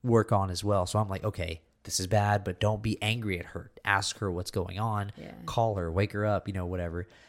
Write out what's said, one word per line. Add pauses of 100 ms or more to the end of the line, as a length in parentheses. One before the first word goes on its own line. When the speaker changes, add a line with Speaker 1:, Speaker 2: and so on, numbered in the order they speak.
Speaker 1:
work
on
as
well.
So
I'm
like,
"Okay, (220)
this
is
bad,
but
don't
be
angry
at
her. (140)
Ask
her
what's
going
on.
Speaker 2:
Yeah. (140)
Speaker 1:
Call
her,
wake
her
up,
you
know,
whatever." (220)